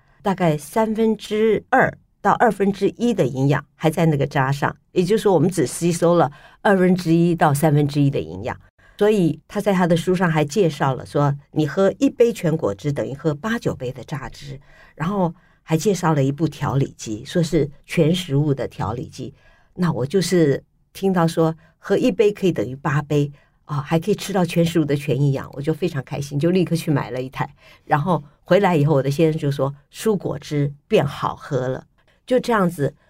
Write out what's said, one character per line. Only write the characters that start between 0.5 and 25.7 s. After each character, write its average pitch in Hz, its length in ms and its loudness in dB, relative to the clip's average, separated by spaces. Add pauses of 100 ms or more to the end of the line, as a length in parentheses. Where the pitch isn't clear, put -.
三 220 380 -2
分 220 220 0
之 214 520 0
二 247 240 2 (300)
到 202 120 2
二 233 180 2
分 196 200 0
之 196 180 -2
一 240 220 -2
的 165 140 0
营 131 220 0
养 139 260 0
还 160 160 0
在 165 160 2
那 156 100 2
个 139 80 0
渣 135 280 0
上， 143 240 -2 (160)
也 180 100 2
就 185 140 2
是 190 80 -2
说 202 100 4
我 165 60 4
们 165 100 4
只 160 160 0
吸 165 240 -2
收 170 240 2
了 147 160 4 (320)
二 202 140 4
分 185 180 4
之 170 180 0
一 170 220 4
到 165 180 2
三 147 220 2
分 147 140 4
之 147 120 -2
一 143 80 4
的 131 120 -2
营 87 240 -10
养。 120 120 -6 (400)
所 208 140 4
以 175 380 2
他 208 120 -6
在 202 120 0
他 180 160 2
的 170 80 4
书 180 180 0
上 180 160 0
还 156 140 2
介 165 260 0
绍 139 240 -2
了 - 100 -10
说， 143 320 0 (140)
你 156 160 -2
喝 190 320 2
一 277 100 2
杯 233 240 2
全 160 240 -2
果 104 160 -2
汁 180 200 -6
等 131 120 -4
于 120 80 -8
喝 147 220 -4
八 220 240 -6
九 - 160 -4
杯 123 160 -10
的 117 140 -14
榨 135 240 -10
汁， 139 320 -16 (340)
然 156 140 -4
后 185 260 0 (300)
还 160 120 0
介 202 160 2
绍 170 220 2
了 143 80 2
一 135 80 2
部 156 160 -2
调 131 300 -4
理 139 200 0
机， 113 280 -10
说 - 180 -2
是 147 260 0 (180)
全 165 280 2
食 143 220 -4
物 147 180 2
的 123 140 -6
调 98 240 -6
理 120 160 -8
机。 123 260 -14 (400)
那 180 160 0
我 127 160 -2
就 190 140 0
是 170 420 2 (300)
听 190 200 -2
到 175 140 2
说 165 260 2 (240)
喝 - 220 -2
一 254 140 2
杯 208 180 2
可 208 160 -4
以 170 60 2
等 107 120 -2
于 127 120 -10
八 147 260 -2
杯 147 300 -2 (320)
啊， 147 120 -8
还 143 220 -2
可 175 120 -2
以 196 40 2
吃 - 200 -8
到 185 100 2
全 170 180 0
食 165 180 0
物 156 40 2
的 143 100 -2
全 135 240 -2
营 143 140 2
养， 127 220 -6
我 139 80 -12
就 156 100 -2